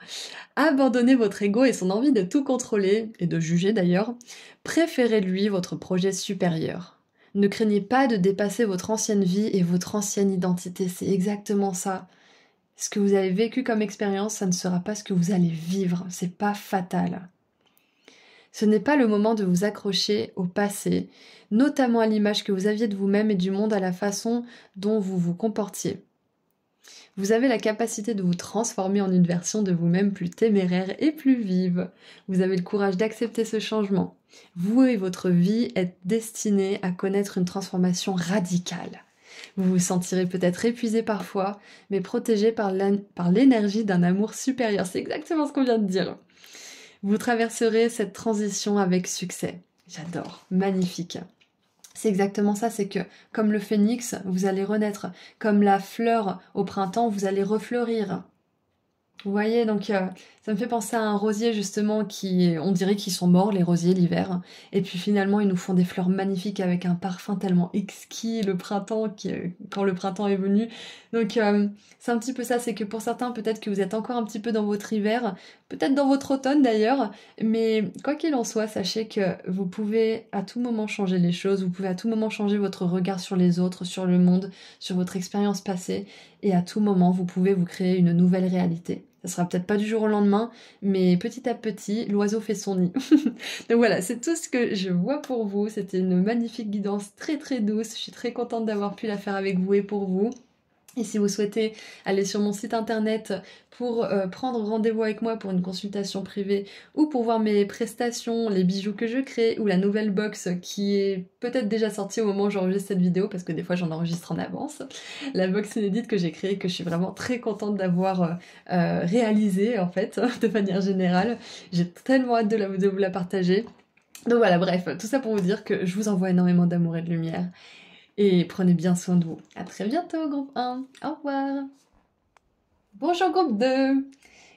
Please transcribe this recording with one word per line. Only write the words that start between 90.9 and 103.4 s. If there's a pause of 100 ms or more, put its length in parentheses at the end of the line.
petit
à
petit,
l'oiseau
fait
son
nid. (400)
<laughs>
Donc
voilà,
c'est
tout
ce
que
je
vois
pour
vous.
C'était
une
magnifique
guidance
très,
très
douce.
Je
suis
très
contente
d'avoir
pu
la
faire
avec
vous
et
pour
vous. (640)
Et
si
vous
souhaitez (320)
aller
sur
mon
site
internet (380)